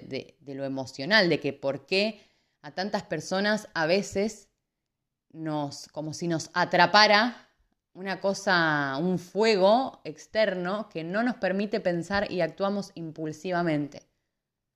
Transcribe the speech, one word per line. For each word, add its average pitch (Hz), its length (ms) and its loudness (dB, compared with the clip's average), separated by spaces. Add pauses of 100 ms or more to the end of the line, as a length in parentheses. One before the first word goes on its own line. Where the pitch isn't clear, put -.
de, - 320 -10
de 139 160 -14
lo 135 100 -8
emocional, 139 640 0
de 143 120 2
que 139 120 -2
por 139 340 -6
qué 208 360 0 (400)
a 147 100 -10
tantas 202 300 -4
personas 196 720 -2
a 160 120 0
veces 196 640 -2 (840)
nos, 151 560 -6
como 156 240 -8
si 175 160 -4
nos 160 260 -2
atrapara 202 960 4 (440)
una 185 280 -8
cosa, 160 800 0
un 180 180 0
fuego 214 840 2
externo 190 840 -2
que 160 140 -8
no 185 200 -2
nos 247 140 -2
permite 196 440 -2
pensar 180 500 -2
y 180 100 -2
actuamos 190 540 -2
impulsivamente. 160 1120 -4 (680)